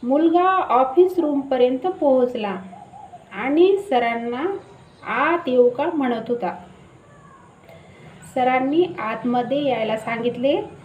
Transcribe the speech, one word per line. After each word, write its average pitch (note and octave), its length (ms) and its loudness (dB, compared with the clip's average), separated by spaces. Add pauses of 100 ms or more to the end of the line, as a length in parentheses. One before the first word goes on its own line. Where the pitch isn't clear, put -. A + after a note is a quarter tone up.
मुलगा E4 460 2 (100)
ऑफिस E4+ 600 2
रूमपर्यंत C4 680 0
पोहोचला B3 680 0 (760)
आणि D4 440 2
सरांना A#3+ 800 -2 (540)
"आत D4 360 0
येऊ B3 240 4
का?" D4 240 -2
म्हणत A#3+ 340 -2
होता. A#3 360 -6 (1700)
सरांनी C4 520 2 (120)
आतमध्ये B3 680 -2
यायला A3 280 -2
सांगितले. A#3+ 680 -2 (220)